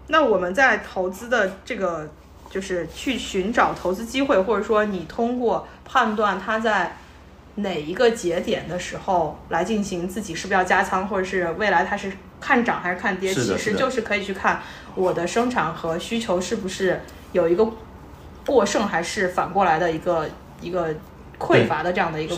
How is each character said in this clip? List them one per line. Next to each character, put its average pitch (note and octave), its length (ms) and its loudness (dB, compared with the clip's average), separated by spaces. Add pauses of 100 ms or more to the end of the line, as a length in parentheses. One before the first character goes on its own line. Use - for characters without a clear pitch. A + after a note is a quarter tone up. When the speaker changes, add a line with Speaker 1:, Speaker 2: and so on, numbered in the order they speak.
Speaker 1:
那 D4+ 180 6
我 G3+ 140 4
们 F3+ 160 -2
在 B3+ 220 6
投 F#3 300 -4
资 A3 220 -8
的 G3+ 240 2 (100)
这 B3 140 -8
个， E3 320 -2 (400)
就 F#3+ 100 -4
是 F3+ 320 -4
去 C4 240 -4
寻 G3+ 380 -2
找 E3+ 220 4
投 F3+ 180 -2
资 G#3+ 100 -4
机 C4 200 -2
会， B3 180 4
或 G#3 160 2
者 G#3 60 -2
说 G#3+ 220 4
你 F#3 220 -4
通 A#3+ 320 -2
过 G#3 280 0 (180)
判 A3+ 300 2
断 G3+ 240 0
它 A3 180 -2
在 G#3 400 0 (580)
哪 F#3+ 240 -4
一 D3+ 140 -6
个 A#3 160 4
节 F3 300 0
点 D3+ 280 -2
的 F3 120 -4
时 - 180 -8
候 E3 400 0 (120)
来 F3 140 0
进 G3+ 200 0
行 F3+ 240 -4
自 G3+ 120 -6
己 E3+ 140 -8
是 F3 140 -8
不 F#3+ 40 -4
是 G3 40 2
要 F#3 80 4
加 F#3+ 180 4
仓， F#3+ 260 0
或 G3 120 -2
者 F#3 40 0
是 F3+ 360 -2
未 G#3 100 2
来 F3+ 160 4
它 G3+ 100 -2
是 G3 160 -6 (280)
看 B3 260 4
涨 - 160 0
还 F3 100 -2
是 F3+ 80 -4
看 G3+ 200 -2
跌， F#3+ 120 -2
Speaker 2:
是 A#2+ 200 2
的， - 60 2
Speaker 1:
其 - 60 -4
实 G#3 120 0
就 C4+ 140 2
是 A#3 120 -2
可 G#3 140 -2
以 G3 80 -2
去 G3 100 -6
看 F#3+ 280 0 (340)
我 F3+ 180 2
的 E3+ 140 0
生 B3 220 2
产 E3 240 -2
和 E3 260 -4
需 A3+ 200 -4
求 F#3 220 0
是 A3+ 140 -2
不 G3 120 -6
是 F#3 340 -2 (320)
有 E3+ 140 4
一 F3 80 6
个 A3 120 4 (760)
过 B3 200 6
剩， G#3+ 220 0
还 F3 160 -2
是 F#3 260 -2
反 F3 240 -2
过 G3 100 4
来 D#3+ 140 4
的 E3+ 140 2
一 D#3+ 80 -2
个， E3 280 0 (320)
一 E3+ 120 -10
个 E3 220 -2 (440)
匮 - 300 4
乏 D#3 160 -2
的 F3+ 100 -2
这 G3 80 0
样 E3 100 0
的 D#3 100 -6
一 D#3+ 40 -4
个 E3+ 120 -4